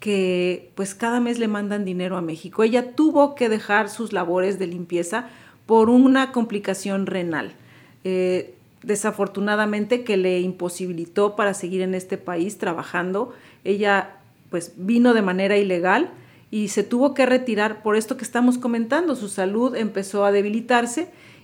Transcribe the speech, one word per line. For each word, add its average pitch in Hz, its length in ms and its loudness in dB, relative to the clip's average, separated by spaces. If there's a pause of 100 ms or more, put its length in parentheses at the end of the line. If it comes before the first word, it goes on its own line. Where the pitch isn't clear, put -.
que, 180 720 -2
pues, 196 200 -6
cada 240 260 -2
mes 240 180 -2
le 233 100 -2
mandan 208 360 -4
dinero 185 320 -4
a 185 60 -4
México. 165 400 -4
Ella 240 320 2
tuvo 294 400 4
que 240 140 0
dejar 214 400 0
sus 208 240 -10
labores 185 460 0
de 185 80 -4
limpieza 175 600 -6 (400)
por 220 240 6
una 262 420 6
complicación 202 720 -2
renal. 170 460 -4 (520)
Eh, 185 500 -2 (280)
desafortunadamente 208 1200 -2
que 214 120 0
le 185 240 2
imposibilitó 180 960 -2
para 202 180 0
seguir 185 280 -4
en 185 120 -2
este 185 220 -6
país 185 420 -6
trabajando. 185 760 -4 (320)
Ella, 196 520 0 (340)
pues, 175 260 -6
vino 240 380 4
de 220 80 4
manera 196 360 2
ilegal 196 520 2 (400)
y 214 180 -4
se 202 140 -2
tuvo 247 320 2
que 262 120 4
retirar 220 560 0
por 214 140 2
esto 220 200 -2
que 240 80 -10
estamos 247 340 2
comentando. 247 580 0
Su 202 120 -8
salud 208 480 0
empezó 202 480 -2
a 202 80 4
debilitarse 233 800 0 (340)